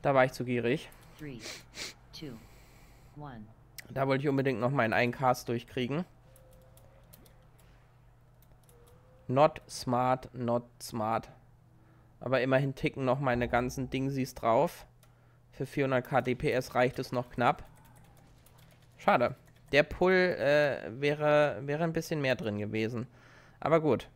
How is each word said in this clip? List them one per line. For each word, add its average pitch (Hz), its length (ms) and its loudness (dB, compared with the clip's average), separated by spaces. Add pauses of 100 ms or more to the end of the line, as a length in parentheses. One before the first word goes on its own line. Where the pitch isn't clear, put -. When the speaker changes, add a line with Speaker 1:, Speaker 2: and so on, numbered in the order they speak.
Speaker 1:
Da 143 120 0
war 131 120 6
ich 135 80 -6
zu 127 120 -8
gierig. 120 440 -2 (280)
Speaker 2:
Three, 139 220 -14 (760)
two, 139 160 -14 (840)
one. 127 280 -16 (440)
Speaker 1:
Da 135 180 0
wollte 135 160 0
ich 151 60 0
unbedingt 135 300 0
noch 123 120 0
meinen 117 220 2
einen 120 180 4
Cast 127 360 0
durchkriegen. 127 580 -4 (3250)
Not 147 420 2
smart, 127 640 -2
not 120 300 -2 (180)
smart. 110 480 -4 (920)
Aber 123 220 -2
immerhin 131 340 2
ticken 135 300 -4
noch 127 140 2
meine 123 280 0
ganzen 123 420 -2
Dingsies 135 460 -4
drauf. 123 500 2 (680)
Für 135 120 -8
vierhundert 135 400 0
K 127 160 2
D 127 140 -2
P 147 160 -2
S 127 240 -4
reicht 123 240 2
es 127 140 -8
noch 123 160 -4
knapp. 127 340 0 (1300)
Schade. 139 380 2 (360)
Der 143 100 6
Pull, 180 320 2
äh, 143 800 2 (100)
wäre, 147 640 2
wäre 147 180 -2
ein 160 100 0
bisschen 160 280 -2
mehr 131 140 2
drin 104 240 -4
gewesen. 110 480 -2 (520)
Aber 156 220 2
gut. 139 340 2